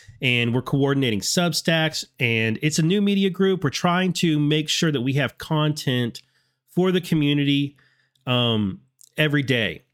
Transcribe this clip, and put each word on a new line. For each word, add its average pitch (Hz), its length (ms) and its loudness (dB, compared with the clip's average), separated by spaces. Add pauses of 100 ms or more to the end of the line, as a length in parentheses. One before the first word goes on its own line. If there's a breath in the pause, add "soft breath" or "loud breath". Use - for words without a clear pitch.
(220 loud breath)
And 120 340 2
we're 127 60 0
coordinating 135 580 0
Substacks, 165 840 -2 (120)
and 113 440 0
it's 151 180 0
a - 20 2
new 180 200 2
media 202 280 2
group. 190 320 0
We're 139 100 -2
trying 180 420 0
to 156 260 0
make 151 300 0
sure - 200 0
that 139 120 0
we 131 140 -2
have 135 220 -2
content 151 840 -2 (480)
for 180 240 0
the 180 80 0
community, 143 720 0 (500 soft breath)
um, 117 540 0 (380)
every 147 260 0
day. 113 400 -2 (100)